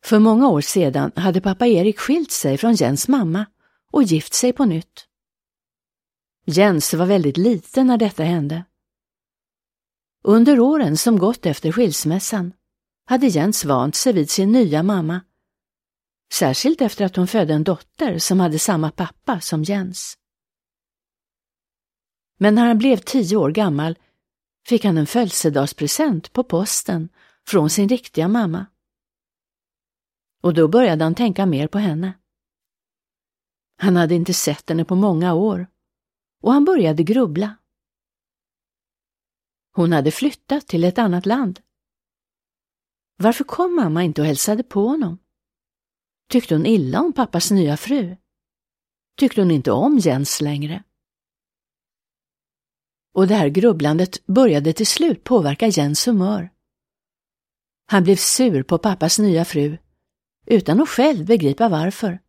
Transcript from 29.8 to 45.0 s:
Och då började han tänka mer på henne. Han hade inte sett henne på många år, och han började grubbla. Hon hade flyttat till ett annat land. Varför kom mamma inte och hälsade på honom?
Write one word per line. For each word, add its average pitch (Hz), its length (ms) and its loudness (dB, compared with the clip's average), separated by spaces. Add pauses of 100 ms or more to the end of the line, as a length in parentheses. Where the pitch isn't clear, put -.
Och 175 120 0
då 156 140 4
började 175 360 2
han 160 120 0
tänka 196 300 -2
mer 151 220 -2
på 202 100 -6
henne. 185 360 -4 (1600)
Han 185 180 2
hade 170 200 2
inte 175 180 -2
sett - 360 -4
henne 165 160 -2
på 180 100 -4
många 180 380 0
år, 180 340 -2 (760)
och 233 120 2
han 185 120 4
började 170 380 2
grubbla. 208 540 -2 (2250)
Hon 170 200 0
hade 151 200 0
flyttat - 560 -6
till 165 160 -2
ett 180 140 0
annat 180 280 -2
land. 214 340 -4 (1600)
Varför 233 280 0
kom 349 320 -4
mamma 175 280 0
inte 151 180 -2
och 151 60 0
hälsade 208 360 -2
på 208 240 -2
honom? 240 300 -4 (1120)